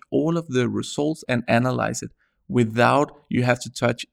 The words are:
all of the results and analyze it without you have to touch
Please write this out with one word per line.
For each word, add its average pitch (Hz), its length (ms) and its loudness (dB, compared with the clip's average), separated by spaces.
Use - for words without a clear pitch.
all 151 280 0
of 165 100 -6
the 123 200 0
results 143 600 -4
and 120 200 -2
analyze 120 540 0
it - 120 -12
without 120 640 2
you 123 140 0
have 123 160 2
to 123 100 -12
touch 120 440 -2